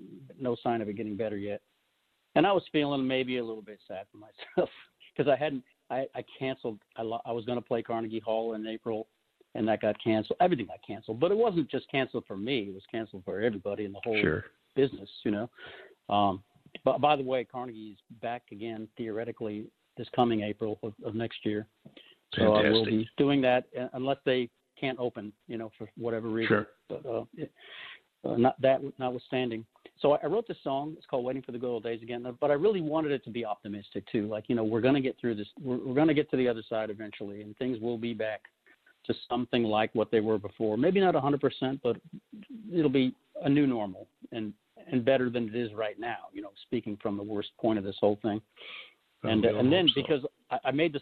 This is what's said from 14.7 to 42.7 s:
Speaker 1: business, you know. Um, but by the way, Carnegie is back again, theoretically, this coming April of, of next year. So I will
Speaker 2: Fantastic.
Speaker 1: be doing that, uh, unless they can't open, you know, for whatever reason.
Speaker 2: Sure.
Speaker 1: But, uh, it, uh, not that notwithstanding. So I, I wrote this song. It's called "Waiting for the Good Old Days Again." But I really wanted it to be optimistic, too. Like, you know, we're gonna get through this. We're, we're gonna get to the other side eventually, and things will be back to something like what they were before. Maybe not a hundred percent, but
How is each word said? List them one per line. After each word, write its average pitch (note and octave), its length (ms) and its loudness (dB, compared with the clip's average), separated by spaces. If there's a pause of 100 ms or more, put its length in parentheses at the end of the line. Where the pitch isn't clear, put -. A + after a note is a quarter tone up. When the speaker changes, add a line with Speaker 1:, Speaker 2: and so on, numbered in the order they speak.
Speaker 1:
business, C3+ 360 0 (120)
you A2+ 100 0
know. G#2+ 180 -2 (580)
Um, G2+ 340 2 (440)
but C3 160 4
by D3 120 6
the C3+ 80 0
way, B2+ 220 -2
Carnegie A2+ 460 -12
is G2 80 -20 (240)
back A#2+ 300 -6
again, A2 440 -10
theoretically, A2 720 -6 (320)
this A#2+ 180 -10
coming A#2+ 240 4
April G#2 420 -4
of, G#2+ 120 -8 (100)
of A2 100 -6
next A2+ 300 -6
year. G#2+ 220 -2 (680)
So G#2+ 180 6
I G#2+ 160 6
will A2 160 6
Speaker 2:
Fantastic. - 20 -2
Speaker 1:
be A2+ 200 2 (100)
doing C#3 240 6
that, B2+ 240 4 (120)
uh, B2+ 140 -6
unless C3+ 320 -2
they B2+ 240 2 (300)
can't C3 200 -4
open, A2+ 340 -4 (140)
you A#2+ 100 -8
know, A2+ 220 -8
for A2 180 -10
whatever A2+ 320 -2
reason. A2 200 0
Speaker 2:
Sure. G#2+ 180 4 (220)
Speaker 1:
But, - 200 -8
uh, A2+ 160 -4 (120)
it, D#3 140 -10 (760)
uh, A#2 120 -2
not B2 240 4
that C3 200 6 (180)
notwithstanding. B2 640 -4 (360)
So C#3+ 120 6
I, D3+ 120 4
I - 20 -4
wrote G#3+ 220 -2
this E3+ 160 -8
song. C#3+ 320 -4
It's - 100 -20
called B2 180 -2
"Waiting C3 180 -4
for B2+ 100 -12
the A#2+ 60 -8
Good B2 120 -4
Old A2+ 140 -4
Days A#2 180 -6
Again." A#2+ 240 -8 (140)
But D3 100 2
I C#3+ 40 6
really F#3+ 260 4
wanted D#3 320 0
it C3+ 120 -2
to A#2+ 60 -10
be A2+ 140 -4
optimistic, G2+ 640 -6
too. G#2 160 0
Like, G#2+ 220 -4
you B2 80 2
know, A2 80 2
we're A2 160 2
gonna C3+ 200 4
get C3 200 -2
through A#2 160 -2
this. G#2 100 -6 (160)
We're, B2+ 160 -2
we're B2+ 160 -4
gonna D#3 180 4
get D3 200 2
to C#3+ 40 0
the B2 120 4
other A2+ 200 -2
side A2 220 -2
eventually, G#2 520 -10
and G#2 140 -14
things B2+ 240 -2
will A#2 160 -2
be A#2 180 -4
back G#2+ 260 -4 (680)
to - 80 0 (160)
something B2 320 2
like G#2+ 320 2
what A2 160 2
they A2+ 100 6
were A2 180 2
before. G#2+ 380 0
Maybe F3+ 220 4
not F#3 160 6
a D3+ 60 4
hundred C#3+ 200 2
percent, C3+ 440 0
but A#2 120 2 (760)